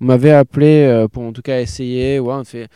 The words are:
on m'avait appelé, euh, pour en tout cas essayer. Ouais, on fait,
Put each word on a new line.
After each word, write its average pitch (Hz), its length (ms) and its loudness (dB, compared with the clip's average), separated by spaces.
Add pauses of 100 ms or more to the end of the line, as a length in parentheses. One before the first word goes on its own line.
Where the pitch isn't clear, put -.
on 123 60 -6
m'avait 127 240 4
appelé, 147 580 4
euh, 113 200 0
pour 123 160 -12
en 113 80 -10
tout 120 100 -16
cas 131 160 -4
essayer. 127 600 -6
Ouais, 127 140 -6
on 135 100 -10
fait, 117 320 -18